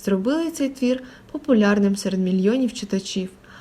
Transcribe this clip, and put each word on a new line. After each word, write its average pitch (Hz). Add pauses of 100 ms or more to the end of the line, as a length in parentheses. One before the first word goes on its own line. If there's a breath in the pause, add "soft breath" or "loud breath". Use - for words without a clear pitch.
зробили 254
цей 277
твір 254 (300 loud breath)
популярним 202
серед 190
мільйонів 196
читачів, 190 (320 loud breath)